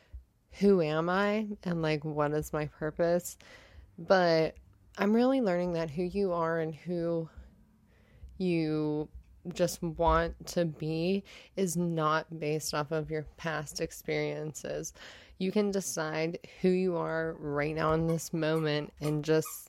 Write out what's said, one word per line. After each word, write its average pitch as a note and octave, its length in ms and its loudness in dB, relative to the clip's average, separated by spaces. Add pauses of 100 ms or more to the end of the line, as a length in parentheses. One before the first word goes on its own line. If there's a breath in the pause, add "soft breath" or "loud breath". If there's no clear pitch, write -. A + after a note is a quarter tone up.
(600 loud breath)
who F#3+ 220 8
am D#3 260 2
I G#3 380 2 (180)
and, F3 160 -2
like, D#3 240 0
what D3 280 0
is D3+ 200 -2
my D3+ 140 -2
purpose? E3+ 720 -2 (600 loud breath)
But E3 560 4 (440)
I'm G3+ 180 4
really C4 240 4
learning F3+ 320 2
that E3 160 -2
who D3+ 140 -4
you F3+ 320 0
are E3 240 0
and D#3+ 160 -2
who E3+ 560 -4 (1040 soft breath)
you D#3 720 0 (460)
just - 280 -2
want E3 680 0
to F3 180 0
be E3 580 -2 (320 loud breath)
is F#3 180 0
not D#3+ 640 0
based D#3 360 -2
off D3 180 -2
of D#3 180 -2
your D#3 120 -4 (160)
past D#3 420 -6
experiences. D3+ 1120 -6 (460 loud breath)
You F#3 120 0
can G#3 220 0
decide E3 680 -2 (220)
who F#3 80 4
you F#3 280 2
are D#3+ 440 -2
right D3 340 -2
now D#3 200 2
in E3 120 2
this E3 260 -2
moment D#3 680 0
and D3+ 240 -2
just, D#3 240 2 (200)